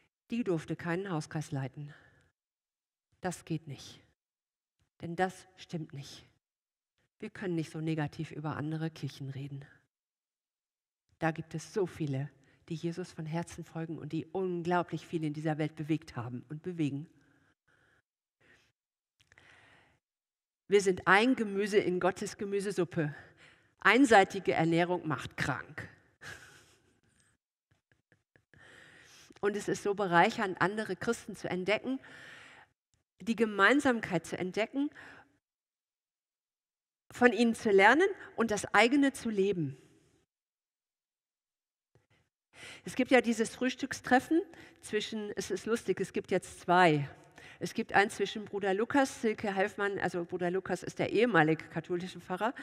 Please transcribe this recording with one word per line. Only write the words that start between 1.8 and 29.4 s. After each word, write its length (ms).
Das 240
geht 220
nicht. 340
Denn 140
das 400
stimmt 380
nicht. 340
Wir 100
können 260
nicht 160
so 80
negativ 520
über 260
andere 320
Kirchen 400
reden. 340
Da 120
gibt 240
es 180
so 120
viele, 440
die 80
Jesus 380
von 120
Herzen 380
folgen 340
und 140
die 140
unglaublich 800
viel 160
in 100
dieser 240
Welt 180
bewegt 420
haben 320
und 140
bewegen. 440
Wir 140
sind 260
ein 280
Gemüse 420
in 220
Gottes 380
Gemüsesuppe. 760
Einseitige 760
Ernährung 540
macht 300
krank. 500